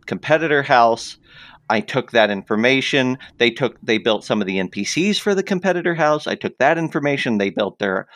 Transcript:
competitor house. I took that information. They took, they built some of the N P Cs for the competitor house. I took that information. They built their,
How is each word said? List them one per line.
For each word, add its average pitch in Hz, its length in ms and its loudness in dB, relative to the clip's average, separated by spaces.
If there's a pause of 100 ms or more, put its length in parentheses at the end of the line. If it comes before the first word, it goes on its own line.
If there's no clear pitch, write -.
competitor 147 560 0
house. 120 560 2 (520)
I 107 120 2
took - 300 -4
that 110 200 4
information. 127 840 0 (220)
They 120 120 4
took, 120 320 -4
they 110 140 0
built 104 260 -2
some 110 160 -2
of 95 80 -2
the 95 120 -2
N 90 100 -4
P 98 160 -6
Cs 196 340 -2
for 202 160 -2
the 190 80 -2
competitor 180 520 -2
house. 151 300 0
I 95 100 -4
took - 240 -8
that 151 180 4
information. 143 600 -2
They 98 120 0
built 95 280 -4
their, 98 380 -4